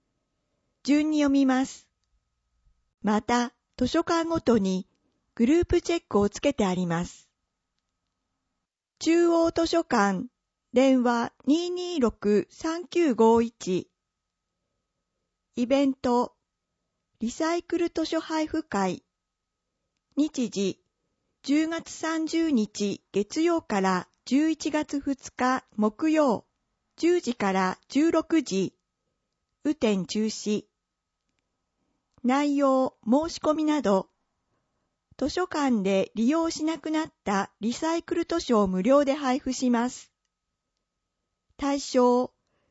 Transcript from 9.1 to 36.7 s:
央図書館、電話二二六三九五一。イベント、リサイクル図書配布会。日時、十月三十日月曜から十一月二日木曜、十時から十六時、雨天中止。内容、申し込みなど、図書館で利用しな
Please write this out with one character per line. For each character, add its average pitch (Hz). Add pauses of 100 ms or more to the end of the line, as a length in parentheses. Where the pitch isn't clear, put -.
央 330
図 330
書 330
館、 202 (480)
電 262
話 240 (140)
二 339
二 359
六 208
三 330
九 330
五 226
一。 190 (1700)
イ 240
ベ 269
ン 262
ト、 247 (840)
リ 226
サ 320
イ 349
ク 339
ル 339
図 320
書 320
配 311
布 311
会。 190 (1120)
日 277
時、 190 (600)
十 311
月 330
三 320
十 330
日 208 (120)
月 208
曜 330
か 208
ら 190 (180)
十 294
一 311
月 302
二 -
日 254 (120)
木 214
曜、 294 (500)
十 349
時 247
か 196
ら 190 (120)
十 311
六 320
時、 190 (880)
雨 302
天 202
中 214
止。 214 (1600)
内 277
容、 262
申 294
し -
込 311
み 302
な 302
ど、 190 (1080)
図 269
書 359
館 262
で 196
利 226
用 330
し 320
な 320